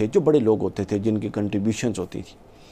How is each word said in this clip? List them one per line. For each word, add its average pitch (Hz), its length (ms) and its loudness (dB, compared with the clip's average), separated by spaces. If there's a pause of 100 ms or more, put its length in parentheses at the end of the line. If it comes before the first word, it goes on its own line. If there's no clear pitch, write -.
थे, 110 60 0
जो 180 140 2
बड़े 151 200 4
लोग 107 200 2
होते 98 240 -2
थे, 104 140 -2
जिनकी 104 320 0
कंट्रीब्यूशंस 104 680 -2
होती 92 240 -8
थी, - 140 -18 (360)